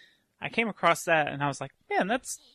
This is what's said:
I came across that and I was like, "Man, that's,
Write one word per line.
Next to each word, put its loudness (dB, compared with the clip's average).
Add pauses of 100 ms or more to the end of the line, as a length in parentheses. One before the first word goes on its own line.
(400)
I -8
came -2
across 2
that 4
and -4
I 0
was -6
like, -10 (180)
"Man, 0
that's, -4 (160)